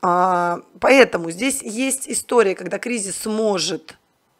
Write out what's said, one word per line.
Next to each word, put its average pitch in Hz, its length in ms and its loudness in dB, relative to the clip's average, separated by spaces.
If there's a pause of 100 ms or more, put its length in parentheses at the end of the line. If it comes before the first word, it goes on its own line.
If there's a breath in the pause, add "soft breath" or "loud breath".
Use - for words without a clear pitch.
а, 175 600 2 (180)
поэтому 196 500 4
здесь 240 320 -4
есть 254 460 -6
история, 220 480 2
когда 190 240 -8
кризис 214 460 -6
может 202 720 -2 (420)